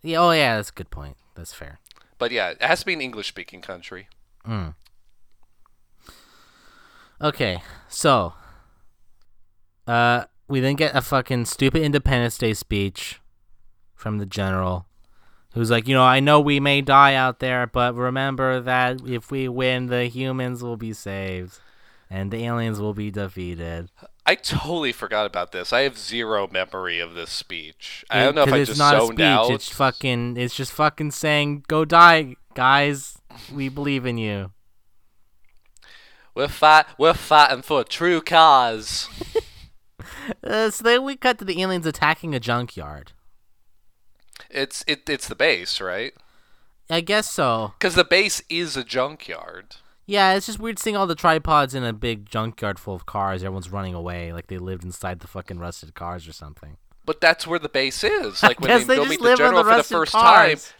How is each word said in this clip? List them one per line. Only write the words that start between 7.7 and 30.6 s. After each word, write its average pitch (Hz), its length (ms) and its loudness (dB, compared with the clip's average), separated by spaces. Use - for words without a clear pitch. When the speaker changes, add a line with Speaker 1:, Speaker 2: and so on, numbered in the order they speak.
Speaker 1:
so, 113 440 2
uh, 120 380 2
we 139 120 -2
then 135 160 0
get 147 200 0
a 131 60 2
fucking 127 440 -2
stupid 139 360 0
Independence 139 560 0
Day 110 160 0
speech - 680 -6
from 107 240 -6
the 101 60 -6
general, 95 600 -4
who's 117 180 -2
like, 117 160 0
you 135 80 0
know, 131 80 6
"I 127 160 6
know 147 200 6
we 143 200 2
may 139 220 2
die 139 340 6
out 131 240 0
there, 127 260 -2
but 123 300 -2
remember 131 680 -2
that 127 460 0
if 123 240 -8
we 135 160 -4
win, 127 400 -2
the 123 180 0
humans 127 560 -6
will 120 160 -8
be 110 160 -10
saved." 95 680 -10
And 95 220 -6
the 117 140 -6
aliens 117 340 -4
will 104 140 -4
be 104 180 -6
defeated. 87 760 -10
Speaker 2:
I 190 100 4
totally 151 560 -6
forgot 107 340 -4
about 90 260 -6
this. 90 220 -8
I 127 80 2
have 131 160 -2
zero 110 540 -4
memory 92 480 -4
of 85 140 -8
this 82 180 -12
speech. - 800 -14
I 107 120 0
Speaker 1:
It, 123 40 4
Speaker 2:
don't 143 100 2
know 151 80 2
if 135 60 4
Speaker 1:
'cause 135 40 4
Speaker 2:
I 135 60 4
Speaker 1:
it's 135 100 -2
Speaker 2:
just 143 100 -4
Speaker 1:
not 143 160 6
a - 40 6
Speaker 2:
zoned 113 180 2
Speaker 1:
speech. - 80 2
Speaker 2:
out. 107 260 4
Speaker 1:
It's - 180 -6
fucking, 123 680 -2
it's 123 180 -4
just 135 160 -8